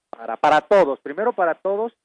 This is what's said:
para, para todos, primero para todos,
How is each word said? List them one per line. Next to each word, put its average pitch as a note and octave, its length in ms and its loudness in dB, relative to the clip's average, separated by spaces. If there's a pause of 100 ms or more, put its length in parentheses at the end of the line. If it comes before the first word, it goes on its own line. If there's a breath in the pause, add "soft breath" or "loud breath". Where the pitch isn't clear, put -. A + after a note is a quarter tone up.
(100)
para, A2+ 260 -10
para D3+ 240 2
todos, D#3 400 2
primero F#3+ 320 -4
para E3+ 240 -2
todos, G3+ 360 -4 (120)